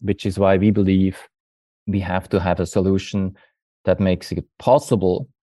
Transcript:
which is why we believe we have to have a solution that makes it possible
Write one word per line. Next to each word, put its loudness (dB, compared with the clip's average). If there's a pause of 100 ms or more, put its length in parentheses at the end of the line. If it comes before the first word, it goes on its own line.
which -4
is -2
why 4
we 4
believe 2 (640)
we -2
have -4
to 0
have -2
a 0
solution -2 (500)
that 0
makes -2
it -6 (120)
possible 0 (320)